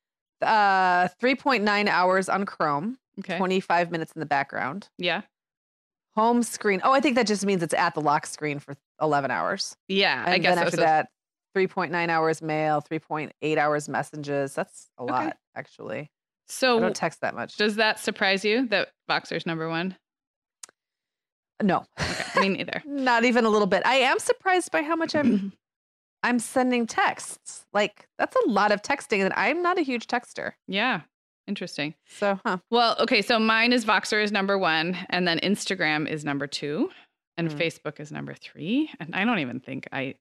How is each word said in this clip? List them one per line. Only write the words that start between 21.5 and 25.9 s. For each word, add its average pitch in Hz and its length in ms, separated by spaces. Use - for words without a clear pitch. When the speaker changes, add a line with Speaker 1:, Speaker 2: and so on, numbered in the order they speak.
Speaker 1:
No. 185 240
Speaker 2:
Okay, - 420
me 196 80
neither. - 340
Speaker 1:
<laughs> - 20
Not 254 380
even 240 220
a 220 40
little 208 180
bit. 190 180
I 247 120
am 269 220
surprised 370 520
by 320 100
how 311 140
much 330 200
I'm, 214 380
Speaker 2:
<clears throat> - 360